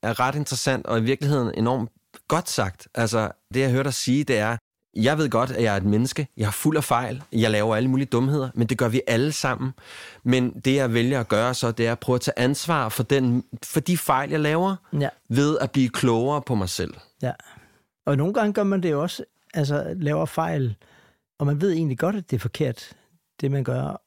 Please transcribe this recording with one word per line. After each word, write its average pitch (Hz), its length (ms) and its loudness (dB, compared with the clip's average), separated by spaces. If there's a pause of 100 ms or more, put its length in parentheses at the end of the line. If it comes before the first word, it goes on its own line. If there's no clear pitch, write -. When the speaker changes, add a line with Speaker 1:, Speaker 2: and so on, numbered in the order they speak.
Speaker 1:
er 110 160 -2
ret 131 160 2
interessant, 135 500 -2
og 113 140 0
i - 40 2
virkeligheden 135 540 0
enormt 120 320 0 (380)
godt 165 220 -2
sagt. - 460 -4
Altså, 110 360 0 (220)
det 127 60 0
jeg 135 120 2
hører 131 120 2
dig 139 100 -2
sige, 135 300 0
det 127 140 2
er, 110 200 0 (380)
jeg 123 220 2
ved 151 120 2
godt, 117 220 0
at 120 120 0
jeg 110 100 2
er 98 40 0
et 95 80 -2
menneske. 120 420 0 (100)
Jeg 107 100 0
er 101 40 -2
fuld 156 260 0
af 147 60 0
fejl. 123 480 -2
Jeg 113 200 2
laver 107 240 2
alle 123 140 2
mulige 131 160 2
dumheder, 131 500 0
men 117 120 0
det 113 100 -2
gør 123 100 2
vi 113 200 2
alle 123 240 2
sammen. 131 400 -2 (520)
Men 123 420 2
det, 135 100 4
jeg 131 180 2
vælger 123 260 2
at 110 80 -4
gøre 113 260 2
så, 117 180 -2
det 117 160 0
er 117 40 2
at 117 80 -4
prøve 123 160 0
at 123 60 0
tage - 180 -4
ansvar 135 500 0
for 123 140 -4
den, 123 400 2 (220)
for - 140 0
de 175 180 0
fejl, 139 320 0
jeg 151 100 -2
laver, 165 360 0 (240)
Speaker 2:
Ja. 139 100 0 (200)
Speaker 1:
ved 143 320 2
at 127 100 -2
blive 131 180 2
klogere 127 520 0
på 127 140 -4
mig 95 140 -2
selv. - 240 -6 (280)
Speaker 2:
Ja. 127 100 -4 (760)
Og 143 120 2
nogle 165 160 0
gange 214 200 2
gør 208 100 0
man 196 200 0
det 175 80 0
jo 143 100 0
også, - 220 -6 (300)
altså 147 440 0
laver 156 280 0
fejl, 151 500 -2 (640)
og 147 60 0
man 147 160 2
ved 196 100 2
egentlig 160 260 0
godt, 185 180 0
at 196 160 -8
det 135 40 -2
er 113 40 0
forkert, - 540 -4 (480)
det 143 100 0
man 139 120 -2
gør 131 420 -4